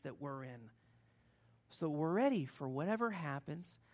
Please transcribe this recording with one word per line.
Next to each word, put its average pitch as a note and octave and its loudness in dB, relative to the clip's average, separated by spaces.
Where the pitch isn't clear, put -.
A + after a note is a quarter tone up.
that C3 -8
we're C3+ -4
in. A#2+ -12
So - -2
we're D#3 2
ready A3 6
for C#3 -6
whatever G3+ 2
happens D#3 -6